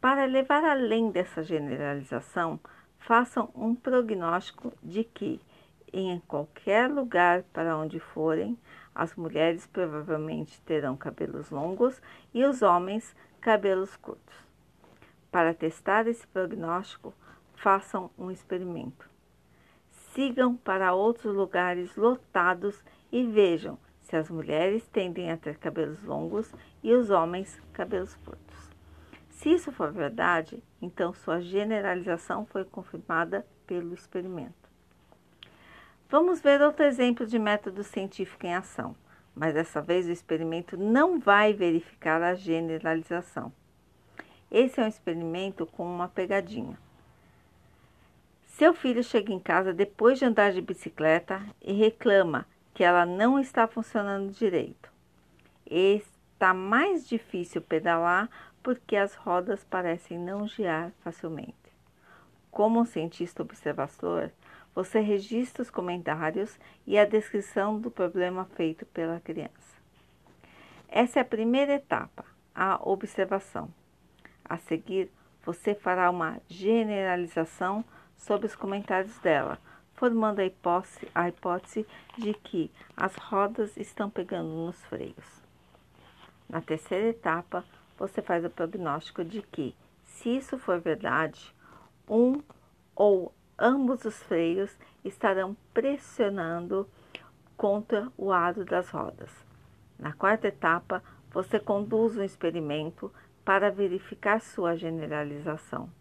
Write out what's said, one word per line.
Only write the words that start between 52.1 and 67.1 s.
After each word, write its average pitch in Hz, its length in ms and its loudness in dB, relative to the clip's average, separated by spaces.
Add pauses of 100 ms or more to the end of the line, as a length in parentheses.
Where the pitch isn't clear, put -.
que 190 60 6
ela 175 200 8
não 214 360 2
está 262 260 2
funcionando 202 640 -4
direito. 190 580 -2 (760)
Está 190 880 0
mais 247 540 0
difícil 185 520 -4
pedalar 170 680 2 (320)
porque 247 320 -2
as 202 220 2
rodas 180 480 -2
parecem 175 520 -4
não 190 300 -6
girar 170 540 -4
facilmente. 160 560 -10 (960)
Como 220 260 4
um 233 60 4
cientista 170 580 -6
observador, - 880 -4 (420)
você 185 280 0
registra 214 600 -2
os 240 120 -8
comentários 175 840 -4 (300)
e 196 100 2
a 208 80 8
descrição 208 760 -2